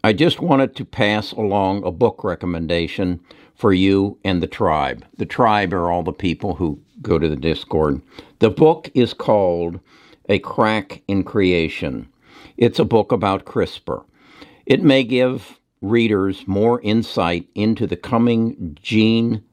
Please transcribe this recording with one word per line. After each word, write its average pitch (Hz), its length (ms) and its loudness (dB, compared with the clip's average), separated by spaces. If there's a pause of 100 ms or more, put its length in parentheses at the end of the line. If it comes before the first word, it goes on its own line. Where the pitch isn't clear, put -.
I 107 120 2
just 156 260 0
wanted 135 340 2
to - 100 -10
pass 104 460 -2
along 101 540 -2
a 90 80 -4
book 110 320 -2
recommendation 85 960 -4 (340)
for 104 180 2
you 98 520 2
and 90 180 0
the 80 60 -4
tribe." 73 560 -2 (120)
The 101 100 -6
tribe 104 460 0
are 87 200 -2
all 87 100 -2
the 82 100 -4
people 87 440 -4
who 80 240 -4 (200)
go 87 200 0
to 80 80 0
the 76 80 -2
Discord. 76 680 -2 (380)
The 110 100 4
book 156 440 2
is 123 200 2
called 87 640 0 (500)
A 101 120 2
Crack - 680 -2
in 98 160 -2
Creation. 82 880 -2 (480)
It's 117 240 2
a - 40 4
book 110 280 2
about 98 320 -2
CRISPR. - 580 -6 (640)
It 208 160 4
may 135 220 6
give 127 560 -2 (200)
readers 98 680 0
more 113 320 2
insight 101 760 -2
into 107 320 -2
the 85 100 -4
coming 113 840 -2
gene 113 720 0